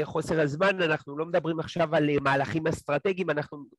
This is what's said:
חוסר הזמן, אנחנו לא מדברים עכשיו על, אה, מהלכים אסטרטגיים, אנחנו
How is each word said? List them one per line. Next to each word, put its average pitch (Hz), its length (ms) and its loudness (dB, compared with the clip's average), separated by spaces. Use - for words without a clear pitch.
חוסר 160 360 -2
הזמן, 180 420 2
אנחנו 151 360 -2
לא 160 80 -2
מדברים 165 340 -2
עכשיו 156 360 -2
על, 147 140 4
אה, 143 100 4
מהלכים 139 460 0
אסטרטגיים, 165 640 0
אנחנו 147 280 -4